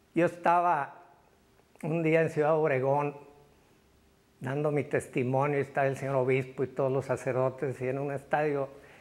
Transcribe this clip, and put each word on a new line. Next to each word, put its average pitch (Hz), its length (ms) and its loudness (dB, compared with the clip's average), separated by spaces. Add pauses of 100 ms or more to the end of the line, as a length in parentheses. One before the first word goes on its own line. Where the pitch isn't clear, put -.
(160)
Yo 165 100 4
estaba 170 800 0 (800)
un 165 180 -2
día 160 200 4
en 160 80 0
Ciudad 151 260 2
Obregón 143 600 2 (1200)
dando 147 320 -2
mi 143 120 0
testimonio, 139 760 0
y - 20 0
estaba 139 240 0
el 135 120 0
señor 135 180 -4
obispo 131 480 0
y 127 40 -4
todos 135 240 -2
los 135 140 0
sacerdotes, 131 720 -2
y 127 80 -4
en 131 120 -4
un 143 120 -4
estadio, 139 580 -2 (320)